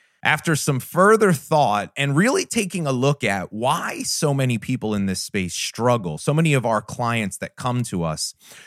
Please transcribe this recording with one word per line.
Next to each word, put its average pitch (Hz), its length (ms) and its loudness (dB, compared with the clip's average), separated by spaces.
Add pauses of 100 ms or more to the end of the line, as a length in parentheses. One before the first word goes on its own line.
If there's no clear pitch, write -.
(220)
After 156 320 0
some 139 240 0
further 202 540 4
thought 120 640 0
and 139 180 0
really 214 320 4
taking 185 400 -4
a 139 60 0
look 135 320 0
at 98 280 -2
why 135 520 -2
so - 280 0
many 127 240 2
people 110 380 -2
in 101 120 0
this 92 120 -2
space 92 340 -4
struggle, 113 640 -2
so - 160 -2
many 156 220 4
of 123 100 2
our 110 160 2
clients 117 580 -4
that - 180 -10
come 123 300 -2
to 87 180 -2
us, 78 300 -4 (320)